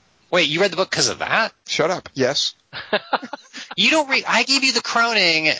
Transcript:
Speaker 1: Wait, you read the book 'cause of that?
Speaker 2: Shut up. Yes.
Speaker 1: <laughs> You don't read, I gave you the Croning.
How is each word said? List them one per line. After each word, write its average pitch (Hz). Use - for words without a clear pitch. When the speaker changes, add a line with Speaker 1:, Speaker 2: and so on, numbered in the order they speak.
Speaker 1:
Wait, 165
you 156
read 202
the 170
book 185
'cause 143
of 80
that? 190
Speaker 2:
Shut 160
up. 165
Yes. 131
Speaker 1:
<laughs> -
You 214
don't 302
read, 254
I 220
gave 262
you 262
the 220
Croning. 185